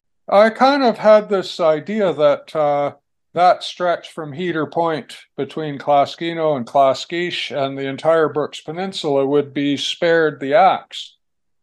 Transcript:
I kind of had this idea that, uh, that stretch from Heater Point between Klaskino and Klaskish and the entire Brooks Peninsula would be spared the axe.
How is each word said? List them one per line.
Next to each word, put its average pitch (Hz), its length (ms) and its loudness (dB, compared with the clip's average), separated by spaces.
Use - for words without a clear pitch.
I 214 240 4
kind 269 320 2
of 226 120 2
had 214 320 4
this 185 320 -4
idea 170 540 0
that, 143 420 0
uh, 143 380 0
that 175 300 4
stretch - 480 -4
from 156 200 -12
Heater 156 360 -4
Point 160 500 -4
between 143 420 -8
Klaskino 156 760 0
and 120 120 -6
Klaskish 147 840 -2
and 139 260 -4
the 139 120 -6
entire 156 420 0
Brooks 143 320 -6
Peninsula 160 640 -4
would 135 300 0
be 143 200 -2
spared 160 640 0
the 135 140 -6
axe. - 640 0